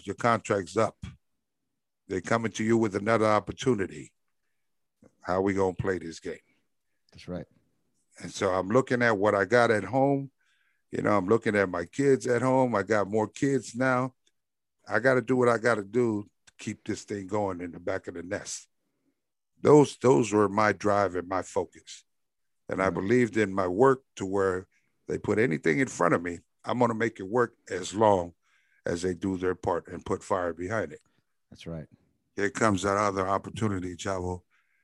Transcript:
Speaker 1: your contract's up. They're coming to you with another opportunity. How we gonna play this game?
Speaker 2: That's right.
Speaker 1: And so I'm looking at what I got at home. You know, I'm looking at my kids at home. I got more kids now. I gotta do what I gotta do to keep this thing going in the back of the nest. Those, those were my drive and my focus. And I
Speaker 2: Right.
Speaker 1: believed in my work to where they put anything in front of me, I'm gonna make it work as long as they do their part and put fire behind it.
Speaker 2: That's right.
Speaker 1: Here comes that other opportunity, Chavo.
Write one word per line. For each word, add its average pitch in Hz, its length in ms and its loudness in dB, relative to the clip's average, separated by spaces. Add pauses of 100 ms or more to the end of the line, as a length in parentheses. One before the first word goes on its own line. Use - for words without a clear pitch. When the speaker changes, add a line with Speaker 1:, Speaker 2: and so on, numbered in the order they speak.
Speaker 1:
your 98 100 -8
contract's 101 640 -2
up. 107 200 0 (1080)
They're 95 140 -4
coming 113 320 -2
to - 120 -6
you 113 120 4
with 110 180 2
another 107 320 2
opportunity. 101 880 -2 (1080)
How 90 180 -2
we 98 140 0
gonna 95 200 0
play 95 240 -4
this 80 220 -12
game? 80 180 -10 (720)
Speaker 2:
That's - 180 -20
right. 87 180 -10 (760)
Speaker 1:
And 90 100 -12
so 98 220 -2
I'm 92 160 0
looking 123 340 2
at 117 160 4
what 101 160 2
I 98 100 4
got 117 280 4
at 107 120 0
home. 135 460 0 (600)
You - 100 -4
know, 107 140 2
I'm 92 100 0
looking 104 300 2
at 98 120 2
my 87 180 -6
kids 135 420 2
at 120 140 2
home. 131 340 2
I 98 80 2
got 101 260 0
more 107 160 0
kids 135 480 -2
now. 127 400 0 (720)
I 107 120 0
gotta 127 220 4
do 127 140 0
what 123 120 4
I 117 100 4
gotta 110 240 2
do 107 400 0 (240)
to - 120 -20
keep - 260 -10
this 120 200 -6
thing 101 220 -8
going 95 340 -4
in 87 120 -10
the 87 80 -14
back 95 260 -4
of 95 80 -10
the 85 80 -10
nest. - 460 -10 (960)
Those, 143 380 6
those 123 320 4
were 104 160 4
my 104 240 2
drive 101 440 0
and 87 100 -6
my 92 160 -2
focus. - 600 -8 (640)
And 92 120 -4
I 95 60 2
Speaker 2:
Right. 90 80 0
Speaker 1:
believed 104 420 0
in 101 160 0
my 95 140 0
work 127 360 4 (140)
to 101 100 -6
where 95 400 0 (400)
they 85 120 -4
put 104 200 -2
anything 139 420 0
in 127 80 0
front - 260 2
of 87 80 0
me, 85 180 -8 (240)
I'm 117 140 -4
gonna 117 160 2
make 113 260 -4
it 98 80 -10
work 117 260 0 (160)
as 90 240 -8
long 98 380 4 (540)
as 87 160 -4
they 92 120 -2
do 95 240 -4
their 90 160 -2
part 85 340 -4
and 87 160 -12
put 92 180 -4
fire 90 320 -2
behind 90 380 -6
it. - 80 -16 (500)
Speaker 2:
That's - 160 -20
right. 80 200 -12 (500)
Speaker 1:
Here 101 140 -2
comes 104 320 0
that 98 140 0
other 98 320 -2
opportunity, 95 680 -4
Chavo. 90 460 -6 (420)